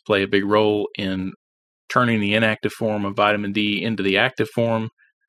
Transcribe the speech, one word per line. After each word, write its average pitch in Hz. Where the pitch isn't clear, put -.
play 98
a 98
big 101
role 104
in 95
turning 117
the 101
inactive 110
form 107
of 98
vitamin 104
D 104
into 107
the 95
active 113
form. 113